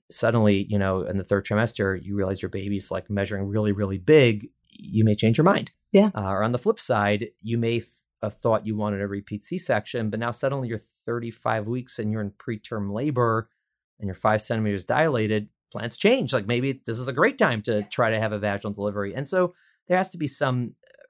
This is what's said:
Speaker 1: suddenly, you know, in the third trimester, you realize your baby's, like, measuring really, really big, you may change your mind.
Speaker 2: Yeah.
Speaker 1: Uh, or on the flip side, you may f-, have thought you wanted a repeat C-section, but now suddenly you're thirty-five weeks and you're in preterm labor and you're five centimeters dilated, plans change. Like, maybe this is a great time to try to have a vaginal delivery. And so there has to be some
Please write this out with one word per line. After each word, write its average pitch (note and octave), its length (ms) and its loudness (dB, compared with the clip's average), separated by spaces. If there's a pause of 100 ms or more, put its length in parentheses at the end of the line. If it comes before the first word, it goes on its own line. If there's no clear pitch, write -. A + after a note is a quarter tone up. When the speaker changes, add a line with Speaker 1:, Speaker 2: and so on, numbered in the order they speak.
(120)
Speaker 1:
suddenly, G#2+ 580 4
you G#2+ 100 0
know, F#2+ 240 0
in F#2 140 -4
the F#2 60 -4
third G2 220 0
trimester, G#2 580 -2
you G2+ 120 -8
realize F#2+ 260 -2
your F#2 80 -6
baby's, G2 420 -4
like, F#2 180 -6
measuring G2 380 -2
really, G#2+ 240 0
really G2 260 -2
big, A#2+ 520 4 (220)
you - 340 0
may G#2+ 100 6
change A2+ 220 4
your D#3 80 6
mind. G3 260 2 (200)
Speaker 2:
Yeah. G3+ 240 6
Speaker 1:
Uh, G#2 140 -4
or G2 140 0
on A#2 80 2
the B2 80 0
flip G#3+ 200 0
side, G#2 500 0 (120)
you A2+ 160 -4
may A#2 200 0
f-, - 240 -10 (200)
have G#2+ 180 -4
thought A2 260 0
you G#2+ 100 -4
wanted G#2 260 -2
a G2+ 60 -4
repeat G2+ 360 -8
C-section, A#2+ 640 -2
but A2 100 -4
now A#2 120 -2
suddenly C3+ 360 -4
you're A2 120 -6
thirty-five A#2 880 -6
weeks B2 320 -6
and G#2+ 120 -2
you're A2 100 -2
in G2+ 100 -6
preterm G#2 600 -8
labor A#2 580 0 (500)
and G#2 80 -6
you're F#2 80 -6
five A2 260 2
centimeters G#2 420 -2
dilated, A2+ 640 0 (240)
plans A2+ 260 -8
change. D#3 360 2
Like, G#2 140 0
maybe B2+ 380 -2
this A#2 140 -2
is B2+ 80 -6
a C3+ 60 -2
great G3+ 240 2
time B2 260 2
to G#2+ 200 0
try A2+ 260 0
to A2 100 0
have G#2+ 140 0
a G#2 60 -4
vaginal G2+ 340 -2
delivery. G2+ 420 -4
And C#3 120 -6
so F3+ 260 0 (340)
there F3+ 100 0
has F#3 120 0
to - 80 -14
be D3+ 100 -2
some B2+ 480 -2 (340)